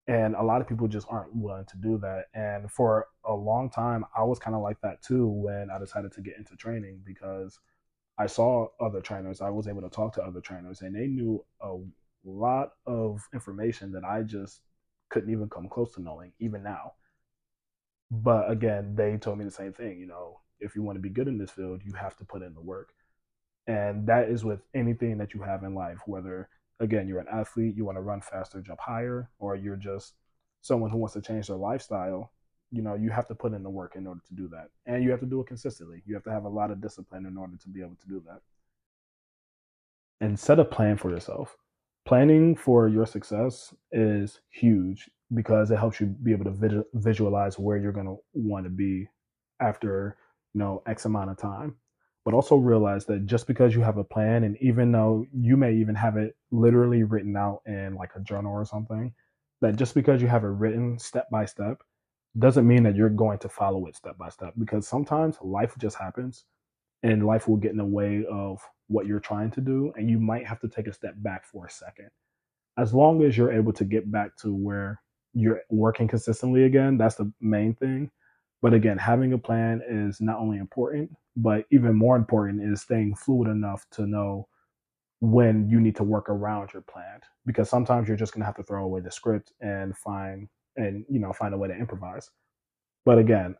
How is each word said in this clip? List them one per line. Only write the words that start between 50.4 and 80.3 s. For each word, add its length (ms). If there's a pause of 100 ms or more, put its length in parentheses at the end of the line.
you 60
know, 280
X 180
amount 260
of 80
time. 380 (480)
But 100
also 220
realize 500
that 200
just 200
because 280
you 80
have 160
a 60
plan, 400
and 140
even 340
though 400
you 240
may 180
even 200
have 220
it 200 (140)
literally 540
written 320
out 300
in, 280
like, 200
a 60
journal 320
or 120
something, 500 (460)
that 160
just 180
because 260
you 80
have 160
it 40
written 500
step 320
by 140
step 380 (560)
doesn't 280
mean 160
that 140
you're 140
going 280
to 100
follow 380
it 100
step 220
by 100
step, 300
because 280
sometimes 540
life 380
just 180
happens 480 (580)
and 240
life 220
will 80
get 160
in 40
the 80
way 460
of 300 (260)
what 200
you're 120
trying 320
to 100
do, 360
and 120
you 120
might 260
have 140
to 80
take 180
a 60
step 240
back 280
for 220
a 40
second. 400 (640)
As 180
long 300
as 120
you're 160
able 200
to 120
get 280
back 240
to 180
where 460 (320)
you're 380
working 360
consistently 580
again, 340
that's 180
the 240
main 340
thing. 380 (480)
But 140
again, 240
having 340
a 60
plan 480
is 340
not 180